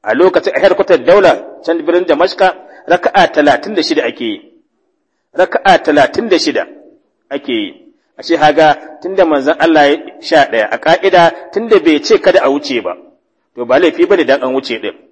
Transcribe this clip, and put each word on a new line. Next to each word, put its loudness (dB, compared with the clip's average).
A -2
lokacin, 0
a -2
harkutar 2
daula 2
can -2
birnin 0
Damashka, 0
raka'a 2
talatin 0
da 0
shida -2
ake -8
yi. -8
Raka'a 2
talatin 0
da 2
shida -4
ake -8
yi. -8
Ashe -4
haga 2
tunda 0
manzon 0
Allah 2
ya 0
sha 2
ɗaya, 0
a -6
ka'ida 0
tunda 2
bai 2
ce 2
kada 2
a 0
wuce -4
ba, -10
to -8
ba 2
laifi 2
bane 0
dan 0
an -4
wuce -6
din. -10